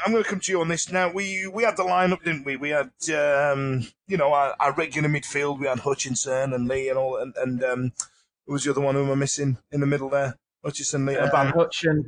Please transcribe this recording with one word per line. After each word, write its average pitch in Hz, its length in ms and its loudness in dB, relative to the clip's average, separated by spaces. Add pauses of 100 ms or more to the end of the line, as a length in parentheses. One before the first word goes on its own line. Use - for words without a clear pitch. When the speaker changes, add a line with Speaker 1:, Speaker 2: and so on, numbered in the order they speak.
Speaker 1:
I'm 214 60 2
gonna 226 120 2
come 196 180 -4
to - 100 -4
you 180 100 2
on 165 60 0
this 165 240 -2
now. 185 200 2
We, 190 360 -4
we 196 160 -2
had 220 140 2
the 190 60 0
lineup, 180 400 2
didn't 160 220 -2
we? 135 120 -4
We 143 120 -4
had, 143 220 0 (220)
um, 139 720 2 (200)
you 190 100 0
know, 143 160 4
our, 143 260 2
our 139 140 2
regular 151 360 -2
midfield. 143 500 -2
We 139 80 -2
had 127 120 0
Hutchinson 131 720 -2
and 123 140 -2
Lee 135 220 -2
and 131 80 0
all, 131 200 0
and, 127 200 -6
and, 127 260 -2
um, 127 300 -2 (520)
who 143 80 -6
was 139 120 -2
the 147 60 2
other 139 100 0
one 139 140 2
who 139 80 2
am 139 80 0
I 135 40 0
missing 139 420 0 (140)
in 147 80 -2
the 143 80 2
middle 135 220 0
there? 139 260 0 (280)
Hutchinson, 139 420 -4
Lee, 139 100 0
and 131 140 2
Speaker 2:
Uh, - 20 2
Speaker 1:
Bannon. 139 220 2
Speaker 2:
Hutchin, 160 540 2